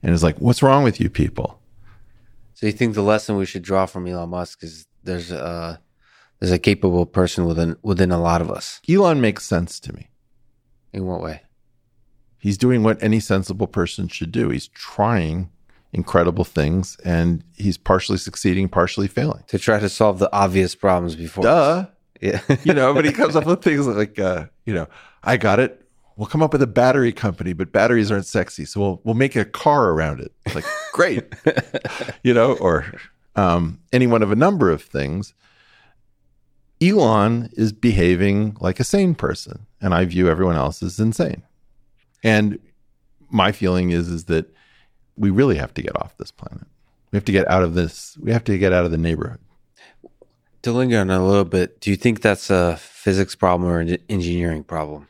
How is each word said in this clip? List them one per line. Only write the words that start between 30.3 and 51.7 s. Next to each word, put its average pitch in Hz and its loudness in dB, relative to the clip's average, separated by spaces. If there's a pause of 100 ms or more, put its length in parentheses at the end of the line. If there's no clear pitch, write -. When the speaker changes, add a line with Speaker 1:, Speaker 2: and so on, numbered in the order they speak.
Speaker 1:
It's - -6
like, - -6 (160)
Speaker 2:
<laughs> 622 -14
Speaker 1:
"Great." - 0 (960)
You 123 4
know, 120 4
or, 80 0 (500)
um, 87 0 (120)
any 127 2
one 113 4
of 98 0
a 107 2
number 147 2
of 76 -2
things. 71 -6 (1500)
Elon 117 4
is 107 0
behaving 101 2
like 92 -4
a 131 -2
sane 185 2
person, - -8 (160)
and 92 0
I 87 2
view 90 2
everyone 85 0
else 76 -4
as 90 -8
insane. - -2 (800)
And 107 2 (720)
my 101 2
feeling 90 0
is, 85 -2
is 85 -8
that 80 -2 (640)
we 101 0
really 110 2
have 69 -8
to 67 -8
get - -6
off - -8
this - -14
planet. - -18 (440)
We 101 -2
have 98 -2
to 107 -2
get 95 4
out 92 4
of 82 -2
this. - -4
We 110 -2
have 117 0
to 98 0
get 92 2
out 90 4
of 82 -2
the 82 -2
neighborhood. 82 -4 (1200)
Speaker 2:
To 120 -2
linger 120 2
on 95 0
a 92 2
little 98 4
bit, 90 -2